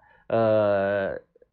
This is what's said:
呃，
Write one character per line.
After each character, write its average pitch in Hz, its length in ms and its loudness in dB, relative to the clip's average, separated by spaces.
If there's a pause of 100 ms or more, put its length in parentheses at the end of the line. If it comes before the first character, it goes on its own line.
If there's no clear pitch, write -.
(280)
呃， 101 960 0 (320)